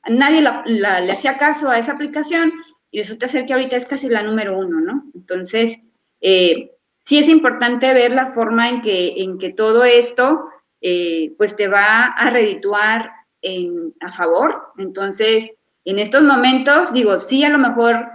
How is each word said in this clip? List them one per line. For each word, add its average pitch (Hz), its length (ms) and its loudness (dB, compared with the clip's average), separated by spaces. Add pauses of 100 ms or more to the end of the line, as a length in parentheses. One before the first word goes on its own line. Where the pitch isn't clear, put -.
nadie 277 340 2
la, 240 240 0
la, 202 340 0
le 185 120 -2
hacía 269 260 -2
caso 294 320 0
a 233 80 2
esa 233 140 -4
aplicación, 302 600 -2 (380)
y 208 80 -8
resulta 220 300 -8
ser 254 180 -4
que 277 80 -4
ahorita 254 220 -2
es 247 100 -4
casi 269 240 -6
la 214 120 0
número 208 360 -4
uno, 170 220 -2
¿no? 202 240 -4 (100)
Entonces, 185 640 -4 (440)
eh, 180 480 2 (360)
sí 294 120 4
es 294 100 4
importante 262 680 2
ver 240 180 4
la 262 200 -2
forma 233 360 0
en 247 140 -4
que, 185 400 -2
en 185 160 -8
que 185 140 -8
todo 220 320 2
esto, 247 640 2 (320)
eh, 170 560 -4
pues, 208 200 -2
te 202 120 -2
va 208 380 4
a 240 240 -2
redituar 208 800 -2 (320)
en, 175 580 -8
a 180 120 -14
favor. 180 680 -2
Entonces, 220 720 -2 (340)
en 196 140 -4
estos 214 240 2
momentos, 277 720 2
digo, 214 240 2
sí, 269 260 0
a 302 60 2
lo 294 80 2
mejor 233 560 0